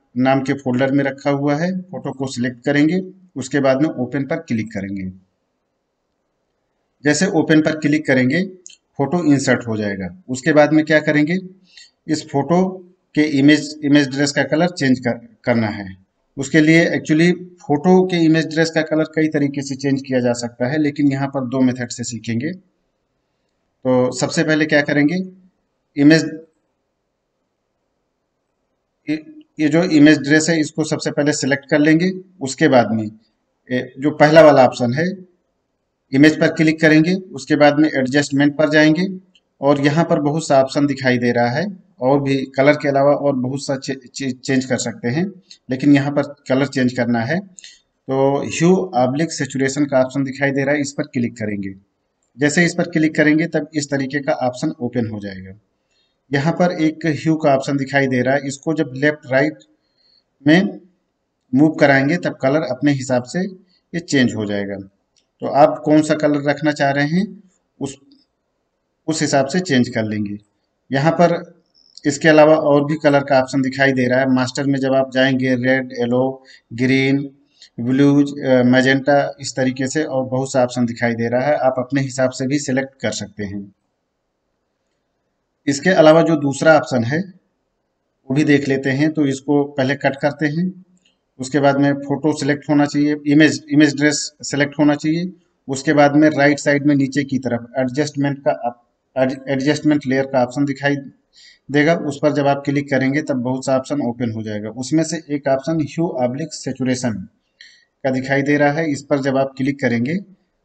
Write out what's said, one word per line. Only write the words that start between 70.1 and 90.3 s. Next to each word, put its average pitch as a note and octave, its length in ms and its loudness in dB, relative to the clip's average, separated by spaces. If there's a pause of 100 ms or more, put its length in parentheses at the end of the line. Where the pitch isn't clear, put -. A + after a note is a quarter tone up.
यहाँ C#3 200 2
पर E3+ 500 -2 (440)
इसके D3+ 240 0
अलावा D#3 260 6
और D3 300 2
भी D#3 100 -4
कलर C#3+ 280 2
का C3 180 2
ऑप्शन C3+ 200 -4
दिखाई C3+ 320 0
दे B2+ 140 0
रहा B2 120 2
है। C3 140 2
मास्टर B2+ 300 -2
में C#3 160 0
जब C3 140 0
आप C3+ 180 0
जाएंगे C3 440 2
रेड, B2+ 360 0
येलो, B2+ 520 -2 (300)
ग्रीन, C3+ 640 0 (440)
ब्लूज, C#3+ 600 2
अ, B2+ 240 2
मैजेंटा, C3+ 760 2
इस - 160 -12
तरीके C3 320 -2
से D3+ 160 -4
और C3 220 -4
बहुत B2+ 260 -4
सा B2+ 120 2
ऑप्शन B2 220 -2
दिखाई A#2 300 -4
दे A#2 140 -4
रहा B2 120 0
है, D3 140 0
आप C3 220 0
अपने C3+ 240 -4
हिसाब C3 280 -2
से C3 180 -6
भी C#3+ 120 -2
सिलेक्ट C3 420 -4
कर G#2+ 100 -4
सकते G#2 320 -10
हैं। G2+ 320 -12 (1900)
इसके C#3+ 220 0
अलावा D#3 320 8
जो D#3+ 140 2
दूसरा D3 420 2
ऑप्शन B2+ 260 0
है C#3+ 160 -2 (1080)
वो C3 60 -2
भी D3+ 80 2
देख C#3 240 2
लेते C3+ 220 -2
हैं। D3 220 0
तो D3+ 140 0
इसको C#3+ 380 -2
पहले C#3 320 -2
कट C3+ 200 -4
करते D3+ 300 -4